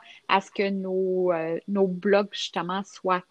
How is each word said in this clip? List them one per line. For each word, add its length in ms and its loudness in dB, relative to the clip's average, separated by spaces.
à 140 4
ce 100 -20
que 180 0
nos, 640 0
euh, 260 -2
nos 180 2
blogs, 460 2
justement, 500 -6
soient 480 -2